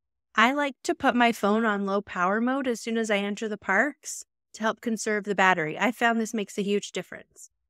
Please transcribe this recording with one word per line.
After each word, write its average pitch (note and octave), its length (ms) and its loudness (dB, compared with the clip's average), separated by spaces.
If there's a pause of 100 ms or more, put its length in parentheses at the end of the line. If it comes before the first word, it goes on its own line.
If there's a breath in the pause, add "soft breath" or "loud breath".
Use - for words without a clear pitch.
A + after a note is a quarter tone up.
(360)
I A#3 180 6
like C#4+ 300 -2
to E4+ 100 0
put B3+ 220 2
my A#3+ 160 4
phone A3+ 340 2
on G3+ 220 0
low G3+ 160 -2
power F#3+ 360 0
mode C4 280 -2
as A#3 140 -2
soon A3+ 180 -2
as A3 100 -2
I G#3 80 2
enter G3+ 320 -4
the G#3 80 -6
parks - 680 -2 (280)
to - 80 -16
help A3 180 -2
conserve G#3+ 440 -2
the G3+ 100 -4
battery. F3+ 420 2
I G#3 160 0
found A#3 300 0
this A3 140 -6
makes G3+ 240 -6
a - 20 -2
huge G3+ 300 -2
difference. - 580 -14 (200)